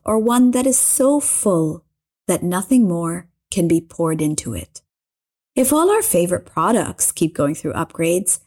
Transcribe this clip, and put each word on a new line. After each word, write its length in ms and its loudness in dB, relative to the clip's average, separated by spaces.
or 140 0
one 320 2
that 160 0
is 100 0
so 420 2
full 640 -2
that 160 -2
nothing 440 2
more 420 -4
can 180 0
be 140 2
poured 400 -4
into 320 -4
it? 280 -14
If 180 2
all 160 4
our 140 2
favorite 420 0
products 680 -2
keep 220 -2
going 220 -2
through 180 -8
upgrades 720 -4